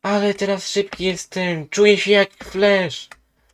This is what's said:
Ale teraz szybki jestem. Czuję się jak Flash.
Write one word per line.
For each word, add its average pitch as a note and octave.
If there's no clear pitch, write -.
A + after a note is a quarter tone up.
Ale G3+
teraz G3
szybki G3
jestem. F3
Czuję G#3
się G3
jak G3+
Flash. F#3+